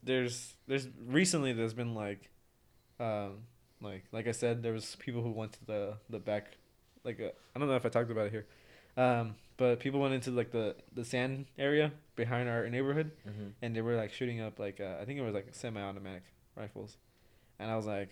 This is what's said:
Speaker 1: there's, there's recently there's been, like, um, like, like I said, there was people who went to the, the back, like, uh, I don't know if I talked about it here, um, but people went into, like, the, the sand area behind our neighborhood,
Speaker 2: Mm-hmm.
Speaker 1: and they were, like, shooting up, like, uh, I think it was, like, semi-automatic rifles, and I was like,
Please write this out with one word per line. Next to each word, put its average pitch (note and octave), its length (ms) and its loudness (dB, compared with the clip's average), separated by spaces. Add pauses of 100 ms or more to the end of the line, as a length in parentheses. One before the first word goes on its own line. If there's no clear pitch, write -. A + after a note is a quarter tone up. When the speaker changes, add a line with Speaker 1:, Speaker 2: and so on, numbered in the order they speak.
Speaker 1:
there's, B2 520 0 (120)
there's C3 220 0 (180)
recently D3 460 6
there's A2+ 220 2
been, A#2 200 -2
like, G#2 360 -4 (720)
um, G#2 440 -2 (360)
like, G2 320 -8
like A2+ 140 -2
I A#2 60 0
said, A#2+ 300 0
there A2+ 100 0
was A2 240 -6
people A#2+ 260 -4
who A#2 80 0
went A2 220 -4
to - 140 -20
the, G#2 300 -2 (140)
the A2+ 80 -6
back, G#2 380 -2 (480)
like, A#2 160 -6
uh, G#2+ 80 -4 (260)
I B2+ 40 -6
don't D3 100 2
know C3 80 4
if A#2+ 100 2
I - 20 4
talked A#2+ 220 2
about G#2+ 160 2
it G#2+ 60 -2
here, G#2+ 140 -6 (500)
um, A#2 380 4 (220)
but B2 240 6
people C#3 200 2
went C#3 140 4
into, B2+ 160 -2
like, A#2+ 200 0
the, A2 260 0 (180)
the A#2+ 120 -4
sand C3 400 0 (120)
area D3 340 4 (240)
behind A#2+ 340 2
our A#2 180 2
neighborhood, C#3 440 0 (140)
Speaker 2:
Mm-hmm. G#2 200 -8 (160)
Speaker 1:
and A#2 120 -2
they A2+ 60 0
were, A#2 160 2
like, A2 160 0
shooting A#2+ 300 -2
up, A2 160 -8
like, G2+ 220 -4
uh, F#2+ 200 -4
I G#2 60 -6
think C#3 120 -6
it C3+ 40 -2
was, A2+ 120 -2
like, G2 180 -4
semi-automatic G2 720 -8 (300)
rifles, G#2 420 -10 (640)
and A2 120 -4
I A2 60 0
was G#2+ 100 -2
like, G2+ 260 -2